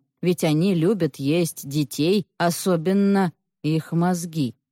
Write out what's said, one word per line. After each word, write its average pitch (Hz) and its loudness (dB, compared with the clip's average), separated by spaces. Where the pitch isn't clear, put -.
ведь 175 0
они 170 2
любят 170 0
есть 156 -2
детей, 151 0
особенно 185 0
их 156 -2
мозги, 165 -2